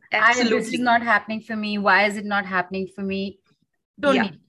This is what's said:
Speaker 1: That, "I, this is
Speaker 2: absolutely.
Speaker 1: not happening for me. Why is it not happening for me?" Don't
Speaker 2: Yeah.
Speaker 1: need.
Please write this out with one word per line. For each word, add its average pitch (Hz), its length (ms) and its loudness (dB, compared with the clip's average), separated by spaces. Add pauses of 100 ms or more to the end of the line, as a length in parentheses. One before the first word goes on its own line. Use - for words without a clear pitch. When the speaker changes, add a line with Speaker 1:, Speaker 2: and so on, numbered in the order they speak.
(120)
Speaker 1:
That, 214 100 2
"I, 220 100 6
this 247 40 2
is 247 160 2
Speaker 2:
absolutely. 233 260 -2
Speaker 1:
not 233 240 2
happening 220 380 -2
for 220 160 -10
me. 208 220 -4
Why 196 280 4
is 202 100 -2
it 208 80 -8
not 202 220 -2
happening 190 480 -4
for 202 80 -10
me?" 196 360 -4 (600)
Don't 277 180 2
Speaker 2:
Yeah. - 60 2
Speaker 1:
need. - 260 -6